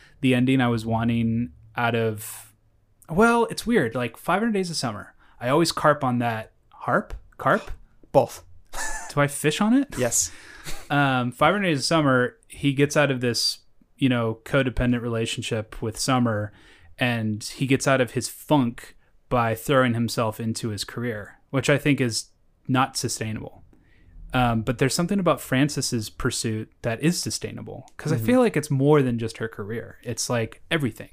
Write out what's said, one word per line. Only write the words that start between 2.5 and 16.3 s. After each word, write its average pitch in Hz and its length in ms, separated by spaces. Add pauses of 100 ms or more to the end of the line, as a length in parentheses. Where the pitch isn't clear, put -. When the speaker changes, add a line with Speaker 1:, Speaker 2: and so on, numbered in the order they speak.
Speaker 1:
well, 233 380
it's - 200
weird. 185 280
Like, 123 240
Five 180 220
hundred 233 140
Days 190 140
of 165 80
Summer. 104 380 (260)
I 120 80
always 160 240
carp 147 320
on 123 140
that. 113 340 (200)
Harp? - 420 (240)
Carp? 160 320 (420)
Speaker 2:
Both. - 320 (720)
Speaker 1:
Do 143 60
I 143 60
fish 147 360
on 214 100
it? 277 240
Speaker 2:
Yes. 120 340 (600)
Speaker 1:
Um, 131 420
Five 156 220
hundred 202 140
Days 147 100
of 123 60
Summer, 135 520 (120)
he 143 260
gets 143 200
out 147 160
of 127 120
this, - 380 (360)
you 135 140
know, 113 340
codependent 123 560
relationship 117 800
with 110 180
Summer, 113 540 (460)